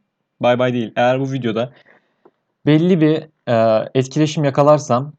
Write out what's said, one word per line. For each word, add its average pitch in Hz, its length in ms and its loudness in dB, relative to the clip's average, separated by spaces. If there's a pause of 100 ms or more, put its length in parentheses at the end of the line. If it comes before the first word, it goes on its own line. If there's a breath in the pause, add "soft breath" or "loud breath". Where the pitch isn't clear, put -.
(400)
bay 123 180 2
bay 127 140 0
değil, 117 240 -4
eğer 131 240 0
bu 135 120 -6
videoda 120 400 -4 (960 soft breath)
belli 160 340 2
bir, 151 280 0 (200)
e, 113 460 2
etkileşim 147 500 -2
yakalarsam 143 760 0